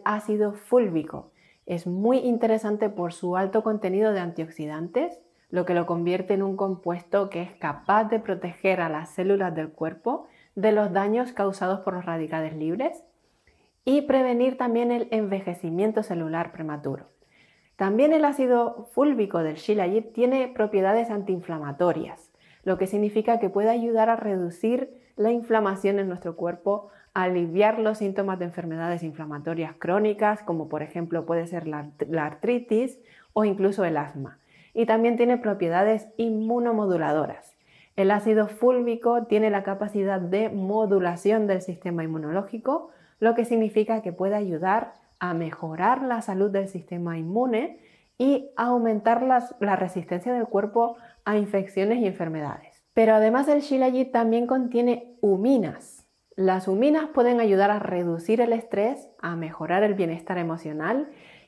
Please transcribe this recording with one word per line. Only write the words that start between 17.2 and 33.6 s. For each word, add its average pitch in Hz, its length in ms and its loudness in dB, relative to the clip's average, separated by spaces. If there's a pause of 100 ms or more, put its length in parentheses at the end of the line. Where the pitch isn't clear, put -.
También 220 360 4
el 311 120 4
ácido 247 680 0
fúlvico 226 500 2
del 156 140 -2
shilajit 208 560 0
tiene 254 360 0
propiedades 214 640 2
antiinflamatorias, 175 1200 -4 (340)
lo 185 140 0
que 190 80 0
significa 208 540 0
que 196 100 0
puede 202 200 2
ayudar 226 380 2
a 226 80 2
reducir 214 720 -2 (260)
la 220 160 2
inflamación 208 640 0
en 196 100 -2
nuestro 180 280 -8
cuerpo, 196 520 -2 (240)
aliviar 180 680 2
los 214 200 0
síntomas 196 400 -2
de 180 80 -4
enfermedades 170 560 -6
inflamatorias 156 760 -8
crónicas, 208 640 0
como 160 260 -4
por 156 140 -6
ejemplo 165 440 -6
puede 165 200 -2
ser 170 200 -8
la, 151 240 -8 (180)
la 160 160 -2
artritis 240 760 -2 (320)
o 214 120 2
incluso 196 400 2